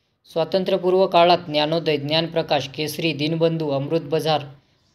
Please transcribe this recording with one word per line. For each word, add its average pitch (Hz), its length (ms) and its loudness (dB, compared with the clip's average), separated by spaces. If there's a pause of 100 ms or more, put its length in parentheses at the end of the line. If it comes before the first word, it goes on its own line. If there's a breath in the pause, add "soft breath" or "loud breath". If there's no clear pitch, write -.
(320)
स्वातंत्र्यपूर्व 185 760 0
काळात 175 400 6
ज्ञानोदय, 156 500 0
ज्ञानप्रकाश, 160 800 -2
केसरी, 156 380 -4
दिनबंधू, 160 580 -2
अमृत 143 320 -2
बझार 147 400 -2 (520)